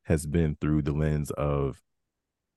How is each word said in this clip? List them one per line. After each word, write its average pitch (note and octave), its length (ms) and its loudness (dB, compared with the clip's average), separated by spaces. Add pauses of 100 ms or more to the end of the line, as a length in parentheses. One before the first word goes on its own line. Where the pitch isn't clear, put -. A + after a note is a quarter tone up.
has D2+ 220 0
been D#2 340 0
through D2+ 220 2
the C#2+ 120 -2
lens D2+ 380 0
of, C#2+ 480 -2 (760)